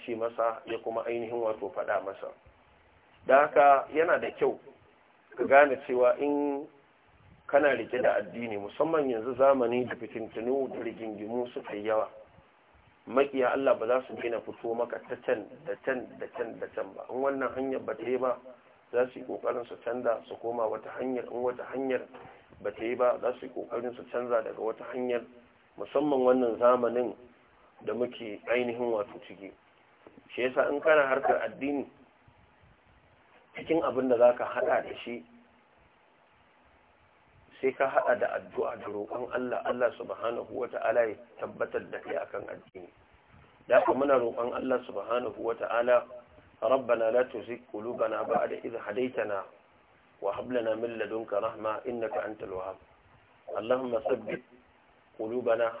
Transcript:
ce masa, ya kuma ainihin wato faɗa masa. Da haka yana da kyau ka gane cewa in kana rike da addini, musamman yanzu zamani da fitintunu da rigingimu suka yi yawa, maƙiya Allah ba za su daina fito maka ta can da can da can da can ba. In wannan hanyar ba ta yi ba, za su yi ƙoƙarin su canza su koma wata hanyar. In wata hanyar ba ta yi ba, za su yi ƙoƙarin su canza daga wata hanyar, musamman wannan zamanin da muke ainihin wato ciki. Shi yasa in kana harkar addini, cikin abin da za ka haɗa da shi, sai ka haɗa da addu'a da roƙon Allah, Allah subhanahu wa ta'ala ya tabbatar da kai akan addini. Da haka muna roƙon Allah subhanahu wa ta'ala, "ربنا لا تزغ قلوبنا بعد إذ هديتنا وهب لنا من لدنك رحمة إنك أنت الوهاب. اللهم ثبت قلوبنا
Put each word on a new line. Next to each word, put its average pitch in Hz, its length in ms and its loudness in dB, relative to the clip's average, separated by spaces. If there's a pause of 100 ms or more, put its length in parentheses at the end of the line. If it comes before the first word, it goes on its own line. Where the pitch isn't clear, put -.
ce 120 140 -4
masa, 117 480 -2
ya 113 160 -4
kuma 113 240 -2
ainihin 117 320 -4
wato 110 320 -2
faɗa 101 340 -2
masa. - 300 -10 (920)
Da 131 140 10
haka 143 520 8
yana 156 260 4
da - 120 -2
kyau 131 280 0 (760)
ka 123 80 0
gane 139 320 8 (100)
cewa 123 320 4
in 143 480 0 (800)
kana 143 300 6
rike 113 260 -4
da - 120 4
addini, 110 420 -4
musamman 143 540 0
yanzu 117 240 -2
zamani 127 500 4
da 117 120 -6
fitintunu 117 760 -4
da 120 100 -8
rigingimu 110 680 -6
suka - 260 -10
yi 104 120 -6
yawa, 107 220 2 (1000)
maƙiya 131 460 2
Allah 135 260 4
ba 113 80 -4
za 127 200 2
su 117 100 -12
daina 117 240 -4
fito 113 340 -6
maka 117 240 -4 (100)
ta 127 60 -6 (100)
can 113 200 0 (220)
da 101 80 -6 (100)
can 123 240 -2 (100)
da 104 80 -8 (100)
can 113 220 -6
da 107 160 -8
can 98 200 -8
ba. - 160 -12
In 123 100 -4
wannan 135 340 0
hanyar 131 300 -2
ba 110 100 -4
ta - 80 -10
yi 123 140 0
ba, 127 220 0 (540)
za 123 200 4
su - 60 -14
yi 127 60 -12
ƙoƙarin 120 440 -4
su - 160 -12
canza 120 420 -2
su 101 120 -12
koma 117 280 -2
wata 110 220 -4 (100)
hanyar. 127 260 -4
In 120 180 -8
wata 123 220 -2
hanyar 127 360 -2 (640)
ba 101 100 -4
ta - 100 -10
yi 120 120 -2
ba, 120 260 2
za 120 180 -2
su - 80 -12
yi 127 60 -14
ƙoƙarin 120 440 -6
su - 140 -14
canza 120 320 0
daga - 160 -8
wata 110 340 -6
hanyar, 123 280 -2 (560)
musamman 143 480 2
wannan 127 340 6
zamanin 120 560 4 (720)
da - 80 -4
muke 117 560 -4
ainihin 120 440 0
wato 101 360 -4
ciki. 95 240 -16 (840)
Shi 110 80 -2
yasa 131 300 2
in 143 80 0
kana 156 260 6
harkar 135 380 2
addini, 127 400 -4 (1700)
cikin 160 300 0
abin 131 240 0
da 123 80 6
za 120 160 8
ka 120 120 -2
haɗa 120 380 0
da - 120 -10 (100)
shi, 120 180 -10 (2500)
sai 131 120 2
ka 135 160 0
haɗa 135 300 2
da 107 100 0
addu'a 117 480 -4
da 98 100 -14
roƙon 113 460 -6
Allah, 123 320 -4
Allah 123 320 0
subhanahu 113 540 -6
wa 117 160 -4
ta'ala 117 400 2
ya 104 80 -4 (260)
tabbatar 113 400 -6 (100)
da 107 80 -8
kai - 180 -6
akan - 320 -6
addini. 92 400 -16 (800)
Da 123 120 8
haka 120 140 2
muna 135 240 4
roƙon 120 360 -2
Allah 131 300 -2
subhanahu 107 540 -4
wa 113 160 -2
ta'ala, 120 500 2 (580)
"ربنا 117 480 2
لا 123 120 4
تزغ 120 360 -6 (140)
قلوبنا 110 500 -2
بعد 117 300 0
إذ 117 240 -8
هديتنا 110 680 -4 (800)
وهب 120 300 -4
لنا 113 220 0
من 117 240 -4
لدنك 110 340 -4
رحمة 110 560 -2
إنك 117 280 -4
أنت 107 260 -6
الوهاب. 95 340 -8 (720)
اللهم 120 520 -2
ثبت 110 420 -4 (760)
قلوبنا 113 600 0